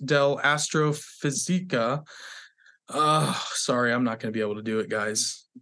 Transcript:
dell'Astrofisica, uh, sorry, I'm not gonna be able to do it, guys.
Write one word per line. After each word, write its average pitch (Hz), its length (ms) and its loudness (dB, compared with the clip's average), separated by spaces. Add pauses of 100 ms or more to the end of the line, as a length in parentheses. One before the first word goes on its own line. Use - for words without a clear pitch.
dell'Astrofisica, 147 2000 0 (880)
uh, 151 440 4 (200)
sorry, 123 400 2
I'm 123 120 2
not 113 160 0
gonna 110 120 -4
be 110 80 -2
able 104 140 0
to 107 80 -8
do 110 160 -2
it, 98 100 -2
guys. 107 560 -2 (180)